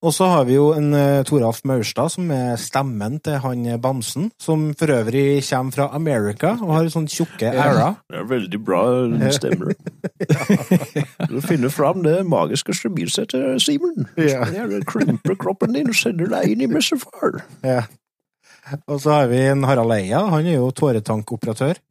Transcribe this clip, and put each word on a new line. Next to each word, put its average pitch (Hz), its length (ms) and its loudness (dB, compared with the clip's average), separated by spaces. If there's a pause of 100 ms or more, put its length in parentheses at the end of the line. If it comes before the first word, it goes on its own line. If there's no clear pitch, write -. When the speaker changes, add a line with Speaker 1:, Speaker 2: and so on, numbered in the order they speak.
Speaker 1:
Og 165 80 4
så 190 140 2
har 170 180 4
vi 123 100 2
jo 147 180 6
en, 147 220 2
eh, 139 280 4
Toralf 120 420 0
Maurstad, 131 460 -2
som 175 220 -6
er 123 240 -2
stemmen 131 680 -4
til 147 160 -4
han, 123 280 -4
eh, 117 100 -2
Bamsen, 131 600 -4
som 156 380 -2
for 165 140 -2
øvrig 139 500 2 (100)
kommer 131 240 -2
fra 139 220 -2
Amerika, 147 680 0
og 190 100 -4
har 156 160 2
sånn 160 200 -4
tjukke 123 460 -4
Speaker 2:
Ja. 127 100 0
Speaker 1:
ærer. 139 340 2 (140)
Speaker 3:
Det - 80 -10
er 87 60 -8
veldig 110 400 -4
bra, 117 420 2
Speaker 1:
Ja. 117 240 2
Speaker 3:
stemmer. 147 440 -2 (440)
Speaker 1:
<laughs> - 1080 0
Speaker 3:
Du 127 120 -4
finner 139 300 0
fram 165 320 0
det 175 240 2
magiske 120 480 0
stabilsettet, 220 840 -2
Simen. 294 560 0
Speaker 1:
Ja. 139 280 2
Speaker 3:
Det 165 140 -4
er 233 100 -6
det 143 180 -4
krymper 190 500 0
kroppen 196 360 -2
din 277 160 0
og 226 60 -2
sender 170 340 0
deg 190 220 0
inn 220 120 0
i 269 40 0
messefar. - 800 -2 (180)
Speaker 1:
Ja. 127 200 0 (1040)
Og 143 120 -4
så 151 120 2
har 143 160 4
vi 120 100 2
en 139 240 4
Harald 127 300 2
Eia, 110 380 0
han 160 160 2
er 170 100 2
jo 127 160 0
tåretankoperatør. 117 1040 -2 (140)